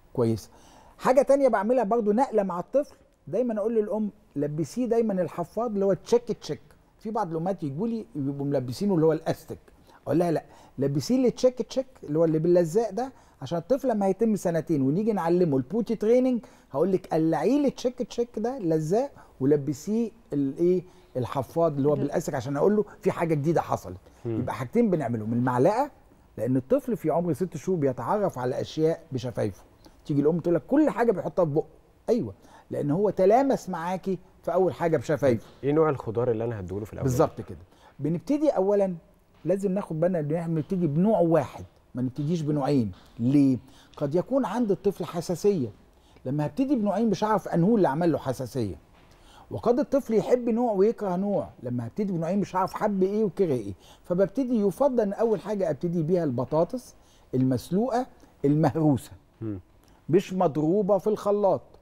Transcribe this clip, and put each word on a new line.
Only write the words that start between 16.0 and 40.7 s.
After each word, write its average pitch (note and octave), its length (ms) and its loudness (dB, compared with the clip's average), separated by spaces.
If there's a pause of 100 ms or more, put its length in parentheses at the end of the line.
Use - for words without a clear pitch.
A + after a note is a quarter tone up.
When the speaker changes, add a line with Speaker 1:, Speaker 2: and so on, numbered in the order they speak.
Speaker 1:
هقول E3 200 0
لك: F#3 220 -2
'قلعيه D#3+ 440 2
اللي C#4+ 120 2
تشيك - 320 -4
تشيك A#3+ 280 -4 (100)
ده B3 200 -4
لزاق، E3+ 520 0 (280)
ولبسيه D3+ 720 0 (220)
الإيه؟ E3+ 500 2 (340)
الحفاض C#3+ 600 -2
اللي C#3 120 2
هو D3+ 40 4
Speaker 2:
ال- C#3 60 0
Speaker 1:
بالأستك'، D3 360 -2
عشان C#3 220 -4
أقول F#3+ 180 4
له G#3 100 0 (160)
في F#3 100 0
حاجة D#3+ 220 -2
جديدة D3+ 280 0
حصلت". F#2 360 -4 (280)
Speaker 3:
مم. A#2 140 -2
Speaker 1:
يبقى B2 160 -6
حاجتين G#3+ 340 0
بنعملهم، A#2 440 -2
المعلقة، C3 580 2 (460)
لأن B2 200 0
الطفل A#3+ 400 0
في D#3+ 120 -2
عمر E3+ 240 0
ست F3 240 -4
شهور F#3 200 -2
بيتعرف C#3+ 640 -2
على B2+ 220 -4
أشياء D#3 500 -2
بشفايفه. A#2 520 -6 (420)
تيجي C#3+ 160 0
الأم D#3 180 2
تقول E3+ 160 0
لك: D#3 120 -2
"كل C#4+ 220 4
حاجة A3+ 220 2
بيحطها F3 340 0
في D3+ 60 -4
بقه". D3 140 0 (440)
أيوه، F3 240 0 (380)
لأن C3+ 200 -2
هو G3 180 2
تلامس G#3 600 4
معاكي F3+ 500 -6 (240)
في E3 100 -4
أول F3 200 2
حاجة D#3+ 240 0
بشفايفه. C3 480 0 (180)
Speaker 3:
إيه C3+ 80 0
نوع D#3 180 4
الخضار A#2+ 420 -2
اللي A2 120 0
أنا A#2 160 -4
هديهوله F#2+ 260 -6
في - 80 -16
الأول؟ - 140 -8
Speaker 1:
بالظبط C3 340 0
كده. F#2+ 160 -14 (420)
بنبتدي F3 500 0
أولًا G3 460 0 (500)
لازم F#3+ 260 0
ناخد F3+ 280 -4
بالنا F3 200 2
إن D3+ 160 -2
إحنا E3+ 180 -4
بنبتدي F3 340 -2